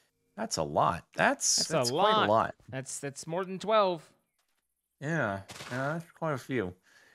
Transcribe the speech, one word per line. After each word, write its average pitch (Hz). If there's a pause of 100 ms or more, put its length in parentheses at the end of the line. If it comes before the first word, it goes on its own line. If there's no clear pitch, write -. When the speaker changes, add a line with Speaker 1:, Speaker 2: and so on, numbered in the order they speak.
(360)
Speaker 1:
That's 214
a 80
lot. 156 (100)
That's, -
Speaker 2:
That's -
Speaker 1:
that's 139
Speaker 2:
a -
Speaker 1:
quite 190
Speaker 2:
lot. 208
Speaker 1:
a 104
lot. 110 (140)
Speaker 2:
That's, 131
that's -
more 175
than 185
twelve. 190 (1000)
Speaker 1:
Yeah, 127 (280)
yeah, 135
that's 170
quite 160
a 127
few. 107 (400)